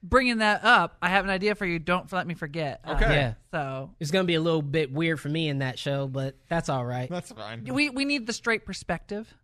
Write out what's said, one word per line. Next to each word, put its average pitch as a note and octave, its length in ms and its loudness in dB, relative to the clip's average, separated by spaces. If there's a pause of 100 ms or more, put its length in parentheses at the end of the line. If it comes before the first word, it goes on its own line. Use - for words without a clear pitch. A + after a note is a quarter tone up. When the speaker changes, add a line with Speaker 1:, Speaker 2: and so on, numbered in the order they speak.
Speaker 1:
bringing A#3+ 380 4
that G#3 260 4
up, - 380 6
I F3 60 2
have F#3+ 140 4
an G3 80 -2
idea F#3+ 240 2
for G3+ 120 -4
you. E3+ 120 0
Don't F3 260 0
f-, - 80 -12
let F3+ 140 -2
me E3+ 60 -6
forget. D#3 500 -6
Uh, D3 100 -6
Speaker 2:
Okay. - 220 4
Speaker 3:
Yeah. C3 180 2 (180)
Speaker 1:
so C3+ 480 -6
Speaker 3:
It's D3 120 -4
gonna F#3 140 4
be F3 80 2
a D#3+ 80 2
little E3 220 2
bit C#3+ 280 -2
weird D#3+ 280 0
for C#3+ 100 -8
me D#3+ 200 0
in C#3 100 -2
that C3 200 -2
show, C#3 280 -2
but C3+ 280 -6 (140)
that's E3 180 -2
all C3+ 180 -2
right. B2 240 -4
Speaker 2:
That's F3 220 -8
fine. A2+ 340 -12
Speaker 1:
we, C4+ 260 0
we C4+ 140 -2
need C#4+ 220 -2
the A#3 60 -4
straight A3 320 -2
perspective. G3 680 -8 (120)